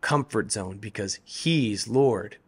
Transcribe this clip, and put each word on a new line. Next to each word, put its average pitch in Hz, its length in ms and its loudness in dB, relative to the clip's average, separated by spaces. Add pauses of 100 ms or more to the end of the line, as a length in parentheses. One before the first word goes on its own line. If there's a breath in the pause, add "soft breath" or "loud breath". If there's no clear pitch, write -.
comfort 131 500 0
zone, 95 280 -6
because 101 440 -6
he's 127 640 0
Lord. 117 600 2